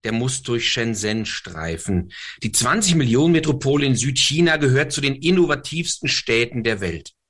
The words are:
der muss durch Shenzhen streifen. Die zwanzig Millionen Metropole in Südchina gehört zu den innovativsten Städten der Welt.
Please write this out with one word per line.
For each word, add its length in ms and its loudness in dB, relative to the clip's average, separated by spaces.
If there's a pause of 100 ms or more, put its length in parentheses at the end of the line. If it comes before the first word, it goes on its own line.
der 80 -4
muss 300 -2
durch 300 -2
Shenzhen 560 -2
streifen. 840 -6 (300)
Die 100 -4
zwanzig 440 2
Millionen 380 4
Metropole 520 2
in 100 2
Südchina 600 2
gehört 340 2
zu 100 -4
den 120 0
innovativsten 960 0
Städten 540 -2
der 180 -2
Welt. 300 -8 (180)